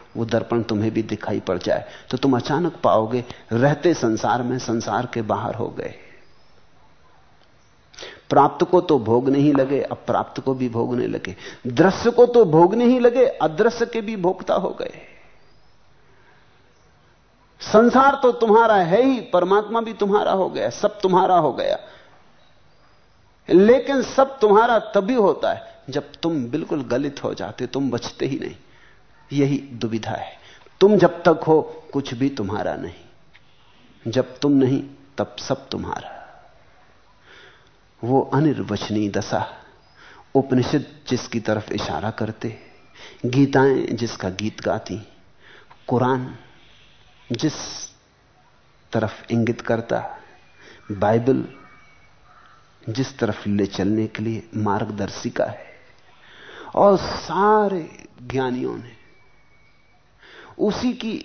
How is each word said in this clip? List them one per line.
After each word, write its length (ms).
वो 80
दर्पण 380
तुम्हें 300
भी 100
दिखाई 380
पड़ 180
जाए, 260
तो 60
तुम 200
अचानक 460
पाओगे, 400
रहते 440
संसार 480
में 160
संसार 540
के 100
बाहर 320
हो 140
गए। 240
प्राप्त 360
को 160
तो 200
भोगने 380
ही 120
लगे, 300
अब 260
प्राप्त 340
को 120
भी 160
भोगने 380
लगे। 280
दृश्य 440
को 160
तो 200
भोगने 380
ही 140
लगे, 260
अदृश्य 600
के 160
भी 160
भोक्ता 380
हो 160
गए। 360
संसार 540
तो 180
तुम्हारा 420
है 280
ही, 200
परमात्मा 580
भी 140
तुम्हारा 380
हो 160
गया, 220
सब 300
तुम्हारा 360
हो 160
गया। 240
लेकिन 540
सब 360
तुम्हारा 380
तभी 240
होता 380
है, 160
जब 240
तुम 320
बिल्कुल 400
गलित 380
हो 100
जाते, 340
तुम 240
बचते 340
ही 140
नहीं। 160
यही 260
दुविधा 540
है। 220
तुम 160
जब 260
तक 200
हो, 180
कुछ 200
भी 180
तुम्हारा 440
नहीं, 1400
जब 280
तुम 140
नहीं, 280
तब 220
सब 300
तुम्हारा। 480
वो 200
अनिर्वचनीय 800
दशा, 340
उपनिषद 500
जिसकी 320
तरफ 300
इशारा 400
करते, 460
गीताएं 680
जिसका 360
गीत 300
गाती, 400
कुरान 480
जिस 240
तरफ 400
इंगित 300
करता, 380
बाइबल 500
जिस 380
तरफ 280
ले 200
चलने 400
के 160
लिए 340
मार्गदर्शिका 880
है, 240
और 220
सारे 920
ज्ञानियों 520
ने 160
उसी 360
की 180